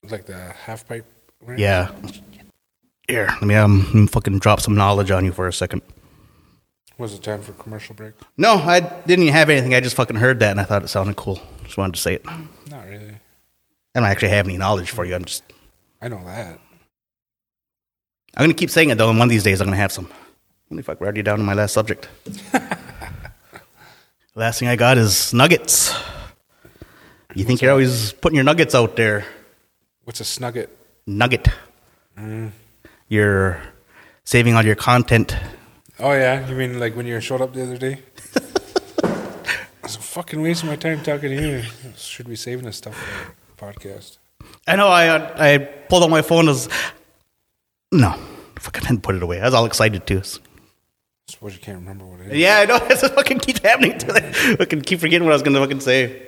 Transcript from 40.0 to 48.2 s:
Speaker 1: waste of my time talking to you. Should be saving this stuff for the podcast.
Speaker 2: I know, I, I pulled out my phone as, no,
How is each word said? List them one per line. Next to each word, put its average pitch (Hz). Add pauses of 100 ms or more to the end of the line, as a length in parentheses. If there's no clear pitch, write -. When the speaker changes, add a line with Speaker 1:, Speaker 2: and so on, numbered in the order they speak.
Speaker 1:
waste 165
of 160
my 151
time 156
talking 147
to 135
you. 139 (320)
Should -
be 117
saving 123
this 107
stuff 107
for - (220)
the 101
podcast. - (500)
Speaker 2:
I 170
know, 202
I, 160
I 143
pulled 175
out 160
my 156
phone 165
as, 131 (1200)
no, 113 (460)